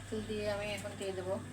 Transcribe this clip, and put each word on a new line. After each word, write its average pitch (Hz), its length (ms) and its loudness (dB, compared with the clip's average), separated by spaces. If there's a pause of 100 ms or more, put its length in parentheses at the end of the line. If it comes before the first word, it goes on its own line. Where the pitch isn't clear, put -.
তেল 220 220 0
দিয়ে 214 240 2
আমি 202 240 2
এখন 202 220 -2
দিয়ে 196 180 0
দেবো 185 180 2 (200)